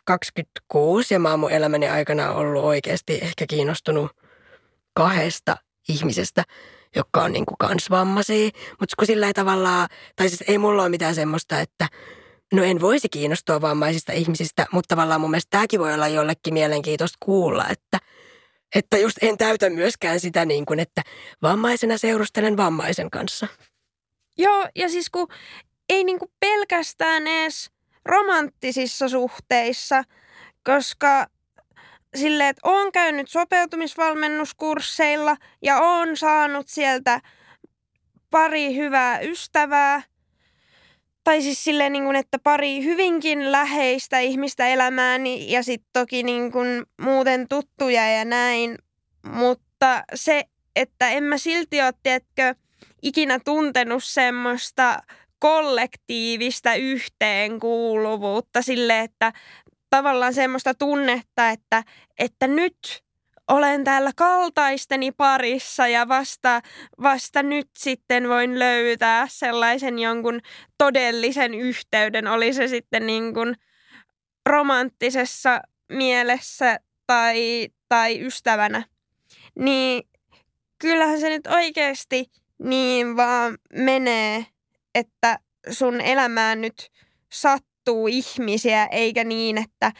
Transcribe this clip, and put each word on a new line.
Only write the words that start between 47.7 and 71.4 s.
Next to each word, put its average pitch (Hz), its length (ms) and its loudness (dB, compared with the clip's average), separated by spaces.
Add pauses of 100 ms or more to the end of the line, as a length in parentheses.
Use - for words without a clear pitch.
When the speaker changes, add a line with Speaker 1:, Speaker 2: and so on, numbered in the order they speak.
Speaker 2:
ja 220 160 0
näin. 233 540 0 (480)
Mutta 247 800 0 (100)
se, 294 300 0 (320)
että 254 340 0
en 285 140 0
mä 294 140 0
silti 330 420 -2
oo, 254 120 2 (100)
tiedätkö, 262 520 0 (480)
ikinä 277 420 0
tuntenut 262 600 0
semmoista 247 920 0 (400)
kollektiivista 240 1400 0
yhteenkuuluvuutta 220 1900 -2
sille, 240 380 0
että 226 320 -4 (580)
tavallaan 262 440 2
semmoista 262 400 0
tunnetta, 254 760 0
että, 220 340 -2 (340)
että 247 280 -2
nyt 330 300 0 (720)
olen 285 360 2
täällä 269 320 2
kaltaisteni 285 960 0
parissa 262 760 0
ja 240 200 2
vasta, 254 520 0 (420)
vasta 277 400 2
nyt 285 260 -2 (100)
sitten 247 500 -2
voin 247 300 0
löytää 233 720 2
sellaisen 240 680 -2
jonkun 233 420 -2 (380)
todellisen 247 760 2